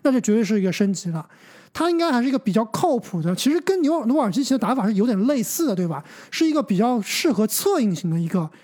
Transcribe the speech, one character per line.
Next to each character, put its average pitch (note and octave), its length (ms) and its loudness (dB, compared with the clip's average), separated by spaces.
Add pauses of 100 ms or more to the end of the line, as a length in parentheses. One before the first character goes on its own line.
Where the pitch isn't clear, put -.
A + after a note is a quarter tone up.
那 C#4 100 2
就 B3+ 80 2
绝 G#3+ 140 0
对 A3+ 100 2
是 G3+ 160 0
一 F#3 40 0
个 F#3+ 60 0
升 G3+ 220 0
级 F3 180 -6
了。 E3 140 -6 (480)
他 E4 160 -2
应 F4 80 0
该 E4+ 140 2
还 B3 100 2
是 B3+ 80 0
一 C4 40 -2
个 C4 60 0
比 - 140 -4
较 A3 140 2
靠 C4+ 320 0
谱 E3+ 240 -6
的， E3+ 140 0
其 - 140 0
实 E4+ 100 2
跟 F#4+ 220 0
纽-， D4+ 240 0
努 C4 100 2
尔 B3 140 2
基 B3+ 120 0
奇 B3+ 100 0
的 C4+ 60 2
打 A#3 160 0
法 A#3 120 0
是 A3 80 2
有 G3+ 120 2
点 A3 200 0
类 C4+ 160 2
似 - 240 -4
的， G3+ 100 0
对 F3+ 100 -2
吧？ D#3 160 -4 (280)
是 - 140 0
一 D#4 80 2
个 D4+ 100 0
比 G#3+ 140 0
较 A#3 240 2
适 - 300 -2
合 G#3+ 160 2
策 G4 340 0
应 G#3 140 2
型 E3 160 -4
的 E3 80 0
一 E3+ 80 -2
个 E3 240 -2 (140)